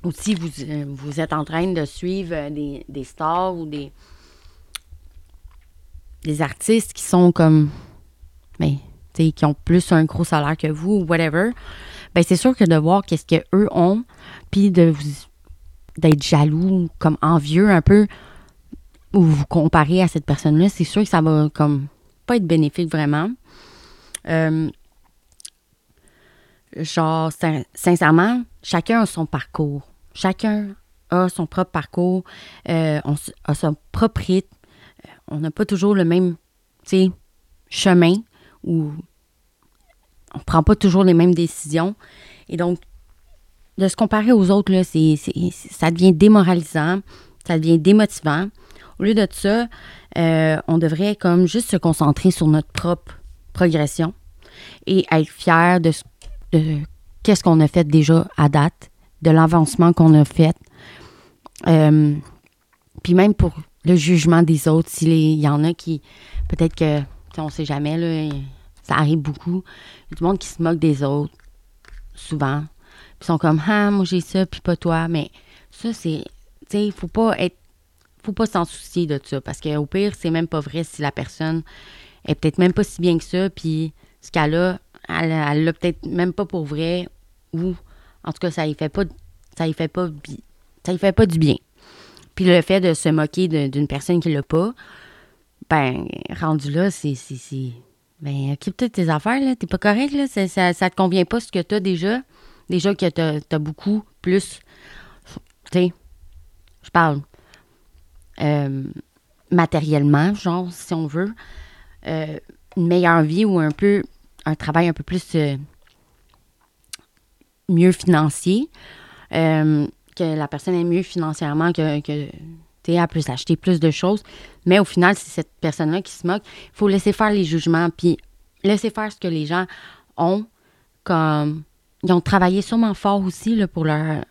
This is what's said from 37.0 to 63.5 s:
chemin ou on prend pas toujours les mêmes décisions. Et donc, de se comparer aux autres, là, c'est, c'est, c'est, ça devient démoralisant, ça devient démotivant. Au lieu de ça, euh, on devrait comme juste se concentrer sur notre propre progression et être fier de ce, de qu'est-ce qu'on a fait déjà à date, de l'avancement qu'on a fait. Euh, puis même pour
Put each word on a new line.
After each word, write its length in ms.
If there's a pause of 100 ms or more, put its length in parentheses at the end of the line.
chemin 440 (480)
ou 300 (1400)
on 60
prend 220
pas 140
toujours 280
les 100
mêmes 200
décisions. 600 (560)
Et 80
donc, 200 (1000)
de 100
se 80
comparer 360
aux 180
autres, 200
là, 140
c'est, 320
c'est, 160 (200)
c'est, 200
ça 180
devient 220
démoralisant, 880 (460)
ça 120
devient 200
démotivant. 680 (500)
Au 60
lieu 100
de 160
ça, 380 (500)
euh, 480
on 120
devrait 360
comme 320
juste 240
se 60
concentrer 560
sur 160
notre 240
propre 480 (320)
progression 600 (760)
et 260
être 160
fier 520
de 120
ce, 100 (500)
de 280 (420)
qu'est-ce 220
qu'on 160
a 80
fait 160
déjà 420 (100)
à 120
date, 420 (320)
de 80
l'avancement 640
qu'on 220
a 100
fait. 320 (1120)
Euh, 460 (880)
puis 100
même 200
pour 180 (320)